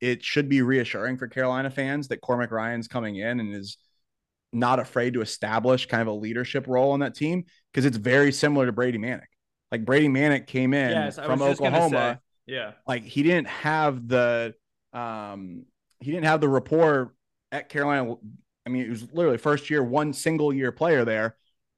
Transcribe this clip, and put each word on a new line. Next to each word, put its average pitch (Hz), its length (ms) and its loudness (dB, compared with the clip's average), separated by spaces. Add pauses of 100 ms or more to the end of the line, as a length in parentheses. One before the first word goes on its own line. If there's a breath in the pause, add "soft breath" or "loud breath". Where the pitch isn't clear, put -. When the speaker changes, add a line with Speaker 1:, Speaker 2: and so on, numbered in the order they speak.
Speaker 1:
it 123 220 -2
should 143 260 0
be 139 120 4
reassuring 123 560 0
for 127 120 -8
Carolina 131 420 -2
fans 139 380 -4
that - 120 -4
Cormac 120 300 -2
Ryan's 113 380 -4
coming 110 280 -6
in 117 240 -4
and 104 140 -6
is 98 240 -14 (720)
not 123 260 2
afraid 123 360 -2
to 123 60 -2
establish 113 640 0
kind 113 160 0
of 113 60 -2
a 110 40 -4
leadership 113 540 -4
role 127 260 2
on 139 80 0
that 139 140 -4
team, 170 300 -2 (300 soft breath)
'cause 131 100 2
it's 131 120 2
very 135 360 4
similar 143 320 2
to 123 80 0
Brady 120 240 0
Manek. 110 300 -6 (440)
Like, 117 140 -4
Brady 143 240 4
Manek 135 380 2
came 127 260 0
in 139 180 2
Speaker 2:
Yes, 147 280 -2
I 143 80 -10
Speaker 1:
from 135 140 0
Speaker 2:
was 139 100 4
just 143 100 0
gonna 135 160 2
Speaker 1:
Oklahoma. 127 440 2 (260)
Speaker 2:
say, 127 80 -10
yeah. 117 180 -8 (140)
Speaker 1:
Like, 123 160 -4
he 117 200 -2
didn't 165 260 4
have 151 600 -2
the, 120 460 2 (380)
um, 104 720 -10 (340)
he 127 100 -8
didn't 160 160 -2
have 156 140 2
the 151 80 4
rapport 135 680 2 (380)
at 143 160 -8
Carolina. 143 460 -2 (520)
I 120 40 -8
mean, 127 120 -2
it 113 80 -6
was 117 220 -10
literally 151 260 2
first 147 320 0
year, 151 120 2
one 139 300 0
single 151 400 0
year 135 200 -2
player 156 320 2
there. 110 320 -2 (420)